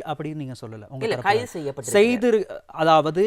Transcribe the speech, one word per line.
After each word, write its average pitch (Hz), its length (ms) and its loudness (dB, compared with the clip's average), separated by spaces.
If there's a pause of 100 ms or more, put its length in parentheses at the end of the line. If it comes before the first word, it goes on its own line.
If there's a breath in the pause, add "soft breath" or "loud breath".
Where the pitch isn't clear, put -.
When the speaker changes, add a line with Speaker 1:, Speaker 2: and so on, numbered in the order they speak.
Speaker 1:
அப்படின்னு 151 380 -8
நீங்க 127 160 -10
சொல்லல, 110 300 -16
உங்க 135 160 -8
Speaker 2:
இல்ல, 196 120 -2
Speaker 1:
தரப்புல. 127 120 -2
Speaker 2:
கைது 233 200 0
செய்யப்பட்டிருக்கிறார். 143 500 -2
Speaker 1:
செய்திரு-, 226 480 4 (300)
அதாவது 160 500 4